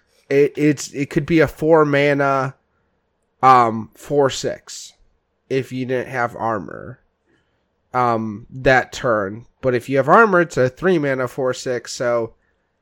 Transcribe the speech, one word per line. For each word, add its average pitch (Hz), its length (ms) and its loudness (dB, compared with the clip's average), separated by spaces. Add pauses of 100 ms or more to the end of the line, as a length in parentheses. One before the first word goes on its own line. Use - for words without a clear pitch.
(280)
it, 139 280 4
it's, 147 360 0
it 139 180 -6
could 151 160 -4
be 165 140 2
a 139 80 4
four 156 360 4
mana, 139 720 0 (880)
um, 120 520 2
four 143 360 -2
six - 640 -12 (560)
if 127 240 -4
you 127 140 -6
didn't 127 240 -4
have 120 260 -4
armor, 104 640 -6 (920)
um, 113 560 -2
that 131 440 0
turn. 107 540 -4 (140)
But 127 140 0
if 117 140 -4
you 135 80 0
have 135 120 2
armor, 190 340 6
it's 165 140 -6
a 127 120 2
three 175 320 0
mana, 131 260 -2
four 127 260 -4
six, 123 400 -6
so, 120 420 -2 (480)